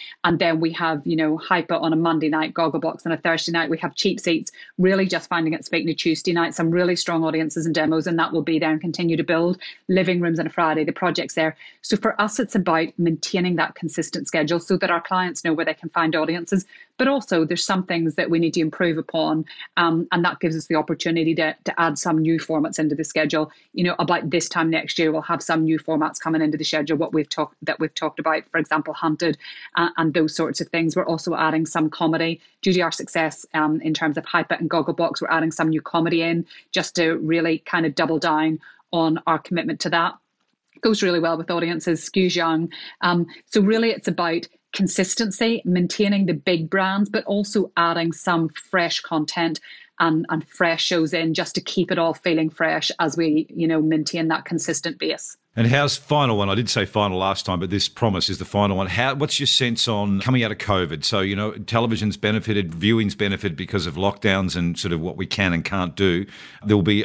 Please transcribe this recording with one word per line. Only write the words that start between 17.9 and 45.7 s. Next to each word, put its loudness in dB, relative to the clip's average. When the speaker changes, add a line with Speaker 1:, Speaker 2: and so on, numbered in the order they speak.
Speaker 1:
that -2
we 2
need 2
to 0
improve 0
upon, -2
um, 2
and 2
that 0
gives 0
us -6
the 2
opportunity 0
to, 0
to -2
add 0
some 0
new 2
formats -2
into 0
the -2
schedule. -2
You -2
know, 2
about 0
this 0
time 0
next -2
year, 2
we'll -2
have -4
some 0
new 2
formats -2
coming 0
into 0
the -6
schedule, 0
what -2
we've 0
talked, -4
that -4
we've -2
talked -4
about, 0
for -2
example, -2
Hunted, 0
uh, 2
and 0
those 2
sorts -2
of -8
things. 0
We're 0
also -2
adding 2
some 0
comedy 0
due 2
to 4
our 0
success, -4
um, 2
in -2
terms -2
of -4
Hyper 0
and -2
Gogglebox. -2
We're -4
adding 2
some 0
new 0
comedy 0
in -2
just -4
to 2
really 0
kind -2
of -2
double 0
down 0
on 2
our 2
commitment -4
to -4
that. 2
Goes 2
really 2
well 2
with -6
audiences, -2
skews 2
young. 2
Um, 2
so 2
really 4
it's -6
about 0
consistency, 0
maintaining 2